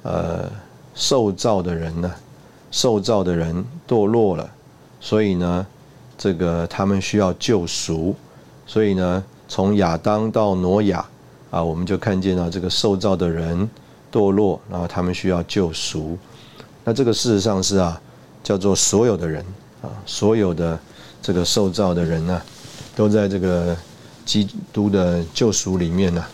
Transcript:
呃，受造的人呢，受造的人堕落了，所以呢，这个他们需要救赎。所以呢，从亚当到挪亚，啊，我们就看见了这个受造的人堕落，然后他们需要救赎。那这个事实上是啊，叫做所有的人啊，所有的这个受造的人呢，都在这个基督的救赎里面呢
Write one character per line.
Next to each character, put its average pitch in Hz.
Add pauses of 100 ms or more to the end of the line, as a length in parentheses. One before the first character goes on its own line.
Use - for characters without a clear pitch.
呃， 87 (420)
受 117
造 98
的 87
人 82
呢， 87 (580)
受 113
造 101
的 87
人 82 (220)
堕 110
落 107
了， - (500)
所 110
以 101
呢， 90 (520)
这 98
个 85
他 -
们 98
需 -
要 95
救 95
赎。 82 (520)
所 110
以 101
呢， 92 (240)
从 98
亚 85
当 107
到 107
挪 92
亚， 90 (440)
啊， 85
我 82
们 87
就 95
看 95
见 92
了 85
这 87
个 90
受 101
造 98
的 87
人 85 (420)
堕 101
落， 98
然 90
后 87
他 92
们 90
需 95
要 87
救 90
赎。 80 (680)
那 113
这 135
个 117
事 123
实 101
上 98
是 98
啊， 85 (420)
叫 101
做 95
所 104
有 107
的 85
人 78 (380)
啊， - (160)
所 107
有 98
的 82 (420)
这 101
个 87
受 98
造 90
的 87
人 80
呢， 87 (540)
都 107
在 104
这 95
个 87 (500)
基 104 (240)
督 104
的 90 (100)
救 117
赎 92
里 87
面 90
呢 85 (100)